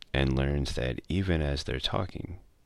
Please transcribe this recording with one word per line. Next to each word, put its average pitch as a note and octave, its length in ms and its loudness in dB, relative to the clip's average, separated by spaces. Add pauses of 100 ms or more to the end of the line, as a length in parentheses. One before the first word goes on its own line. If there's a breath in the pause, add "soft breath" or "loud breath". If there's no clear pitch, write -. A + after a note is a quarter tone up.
(120)
and C2+ 240 2
learns C#2 380 2
that B1 340 -2
even F2 360 2
as C#2+ 200 0
they're - 160 -4
talking, - 600 -4 (260)